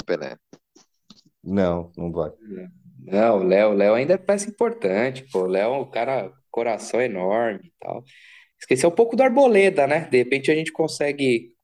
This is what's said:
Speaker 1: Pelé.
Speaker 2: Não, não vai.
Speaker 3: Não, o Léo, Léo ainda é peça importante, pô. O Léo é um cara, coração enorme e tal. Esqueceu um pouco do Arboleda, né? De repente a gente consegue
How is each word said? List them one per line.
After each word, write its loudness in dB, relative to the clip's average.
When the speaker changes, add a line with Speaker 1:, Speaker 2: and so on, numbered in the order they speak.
Speaker 1:
Pelé. -6
Speaker 2:
Não, -2
não -8
vai. -6
Speaker 3:
Não, 2
o -2
Léo, 4
Léo 4
ainda 2
é -2
peça -4
importante, -4
pô. -2
O -2
Léo 0
é -4
um -8
cara, -4
coração -4
enorme -2
e -20
tal. -10
Esqueceu 2
um -4
pouco 2
do 6
Arboleda, 4
né? -2
De 2
repente 0
a 2
gente -4
consegue -2